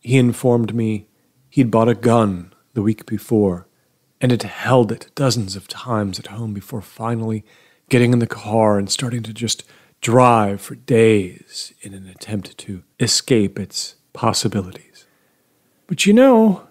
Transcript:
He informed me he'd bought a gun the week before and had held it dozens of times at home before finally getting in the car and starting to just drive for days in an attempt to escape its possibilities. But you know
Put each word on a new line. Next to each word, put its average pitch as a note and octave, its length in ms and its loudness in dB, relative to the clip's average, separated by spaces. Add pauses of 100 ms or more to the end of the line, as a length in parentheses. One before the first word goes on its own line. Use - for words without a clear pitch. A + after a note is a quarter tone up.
He C3 160 -2
informed A#2+ 580 2
me A2 320 -4 (420)
he'd B2+ 220 0
bought A2 180 4
a A#2+ 60 2
gun G#2+ 580 0 (220)
the A2+ 80 -2
week G#2+ 240 -2
before G2+ 600 -2 (540)
and B2+ 100 0
had A#2+ 120 0
held A#2 500 0
it - 220 -12
dozens A2+ 420 -4
of F#2+ 120 -16
times G#2+ 500 -6
at - 100 -16
home A2 260 -10
before G2+ 280 -12
finally A2 640 -6 (440)
getting A#2+ 240 4
in B2 60 2
the A#2 80 0
car G#2+ 520 0
and G2 120 -4
starting A#2+ 320 -6
to A2 100 -12
just A2 320 -8 (360)
drive A2+ 600 2
for - 140 -16
days A2+ 1040 0
in G2+ 120 -20
an F#2+ 140 -20
attempt F#2+ 520 -10
to F#2+ 240 -14 (160)
escape A2 600 0
its - 380 -12 (160)
possibilities. - 960 -6 (800)
But - 200 -4
you G3+ 60 4
know A3+ 580 4